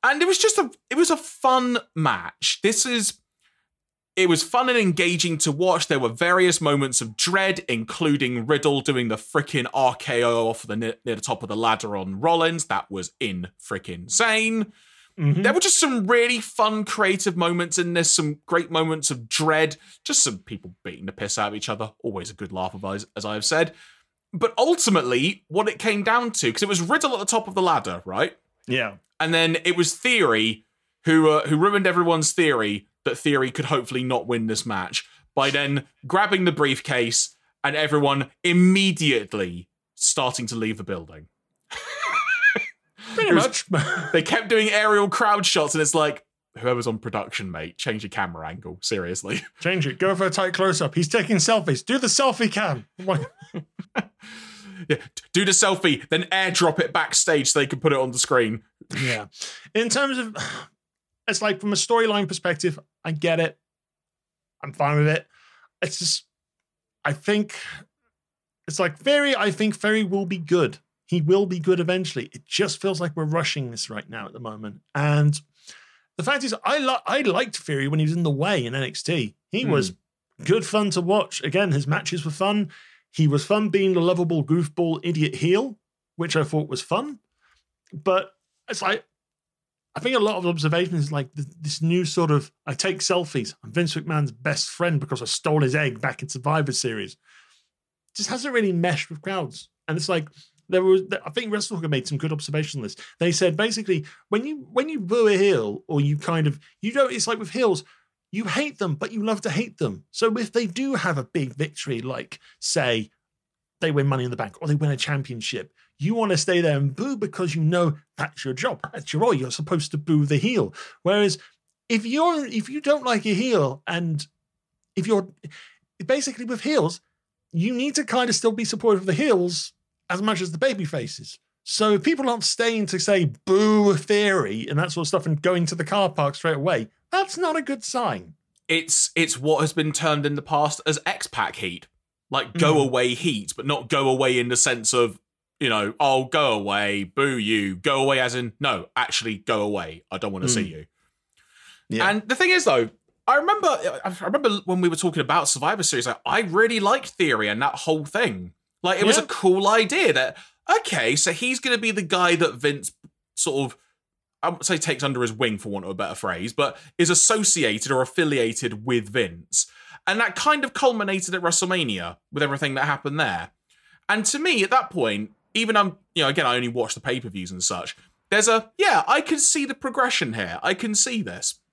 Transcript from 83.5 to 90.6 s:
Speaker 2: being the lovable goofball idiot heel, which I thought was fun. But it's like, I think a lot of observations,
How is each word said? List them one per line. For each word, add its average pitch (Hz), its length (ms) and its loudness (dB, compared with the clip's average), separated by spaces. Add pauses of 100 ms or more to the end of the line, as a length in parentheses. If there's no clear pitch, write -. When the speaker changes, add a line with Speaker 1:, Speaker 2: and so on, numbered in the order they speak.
Speaker 2:
being 190 240 2
the 175 80 2
lovable 170 420 2
goofball 165 600 0
idiot 156 320 0
heel, 208 420 0 (380)
which 165 200 -4
I 160 80 2
thought 151 260 -2
was 127 120 -6
fun. 262 380 -4 (760)
But 185 400 -2 (360)
it's 240 120 -6
like, 196 220 -2 (920)
I - 40 -8
think 262 160 -2
a 226 40 4
lot 208 180 0
of 180 80 -4
observations, 165 640 0